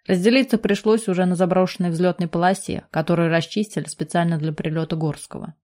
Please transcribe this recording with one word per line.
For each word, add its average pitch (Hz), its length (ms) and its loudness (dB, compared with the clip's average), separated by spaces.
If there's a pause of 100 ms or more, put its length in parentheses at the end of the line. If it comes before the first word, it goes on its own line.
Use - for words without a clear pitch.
Разделиться 226 500 2
пришлось 214 520 0
уже 180 180 0
на 180 80 2
заброшенной 180 560 0
взлётной 175 360 0
полосе, 175 640 -2
которую 165 380 0
расчистили 165 560 -2
специально 170 540 -2
для 156 160 -2
прилёта 160 420 -4
Горского. - 680 -6